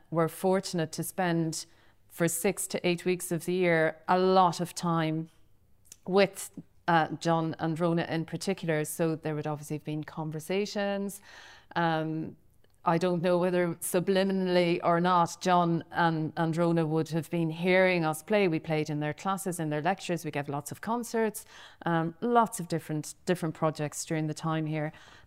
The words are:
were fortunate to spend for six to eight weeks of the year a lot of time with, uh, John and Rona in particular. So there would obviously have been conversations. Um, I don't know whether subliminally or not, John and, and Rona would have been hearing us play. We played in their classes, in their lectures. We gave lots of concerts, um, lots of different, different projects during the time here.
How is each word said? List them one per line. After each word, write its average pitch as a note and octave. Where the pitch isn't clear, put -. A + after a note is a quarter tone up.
were D#3+
fortunate F#3
to E3
spend E3
for E3+
six -
to -
eight F3
weeks F3+
of E3
the F3+
year E3
a F#3
lot F#3
of F3
time E3
with, -
uh, E3
John E3
and D#3+
Rona E3+
in D#3+
particular. E3
So E3
there D#3
would D3+
obviously D3+
have -
been D3+
conversations. G3
Um, D#3+
I E3+
don't F3
know F3+
whether F3
subliminally F#3
or E3+
not, F3
John F3
and, D#3+
and E3
Rona E3+
would D#3+
have D#3
been E3+
hearing F3+
us D#3
play. G#3
We D#3+
played D#3
in D3
their D3+
classes, F#3+
in D#3
their D3+
lectures. F3
We D3+
gave C#3+
lots C#3+
of -
concerts, A3+
um, E3
lots A#3
of E3+
different, D3+
different F3
projects D3+
during D#3
the D#3
time D#3+
here. D#3